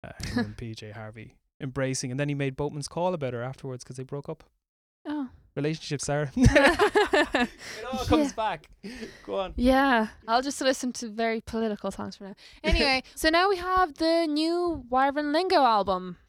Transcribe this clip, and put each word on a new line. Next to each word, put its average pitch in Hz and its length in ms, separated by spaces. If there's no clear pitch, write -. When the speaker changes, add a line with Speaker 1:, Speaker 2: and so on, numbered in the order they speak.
Speaker 1:
Uh, - 80
him 226 120
and 214 180
Speaker 2:
<laughs> - 0
Speaker 1:
P 113 180
J 107 180
Harvey 110 440
embracing. 131 500
And 127 80
then 147 100
he 147 60
made 139 220
Boatman's 147 320
Call 180 240
about 143 220
her 117 80
afterwards 131 420
'cause 127 120
they 131 80
broke 143 240
up. 160 160
Speaker 2:
Oh. 294 220
Speaker 1:
Relationships, 151 480
Sarah. 143 320
<laughs> - 0
Speaker 2:
<laughs> 277 440
Speaker 1:
It 285 360
all 262 120
comes 294 240
Speaker 2:
Yeah. - 80
Speaker 1:
back. 202 320
Go 196 100
on. 190 200
Speaker 2:
Yeah. 254 520
I'll 233 140
just 277 180
listen 262 340
to 240 140
very 226 320
political 220 500
songs 202 260
for 202 80
now. 190 100
Speaker 1:
<laughs> - 160
Speaker 2:
Anyway, 302 380
so - 140
now 349 200
we 392 80
have 370 380
the 330 320
new 320 640
Wyvern 277 440
Lingo 370 320
album. 190 520